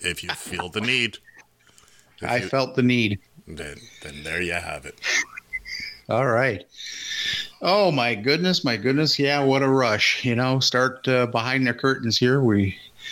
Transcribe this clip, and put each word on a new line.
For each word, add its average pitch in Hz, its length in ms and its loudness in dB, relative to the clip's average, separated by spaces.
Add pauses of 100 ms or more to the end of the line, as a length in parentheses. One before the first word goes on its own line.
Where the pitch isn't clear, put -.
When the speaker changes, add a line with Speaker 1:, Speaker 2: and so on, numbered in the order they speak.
Speaker 1:
if 87 240 -6
you 90 60 -8
feel 90 400 -8
the 107 100 -4
need. 117 380 -2 (1040)
If - 80 -4
Speaker 2:
I 120 80 0
Speaker 1:
you 95 100 -6
Speaker 2:
felt 131 260 -2
the 135 80 2
need. 120 360 2 (280)
Speaker 1:
Then, 73 300 -12 (260)
then 73 220 -14
there 82 160 -4
you 85 140 -4
have 80 320 -8
it. - 120 -18 (1120)
Speaker 2:
All 117 180 0
right. 120 380 0 (960)
Oh, 190 320 2
my 120 220 0
goodness, 160 500 0
my 117 140 0
goodness. 135 400 0
Yeah, 143 260 2
what 135 160 4
a 139 80 2
rush. 123 560 2
You 120 120 2
know, 131 220 2
start, 127 480 0
uh, 127 200 4
behind 120 400 0
the 120 80 2
curtains 127 420 0
here. 127 240 4
We 101 340 4 (380)